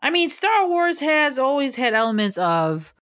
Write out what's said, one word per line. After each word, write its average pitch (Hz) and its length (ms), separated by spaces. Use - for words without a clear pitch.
I 277 80
mean, 339 200
Star 392 380
Wars 349 320
has 302 380
always 269 380
had 240 180
elements 220 420
of 165 640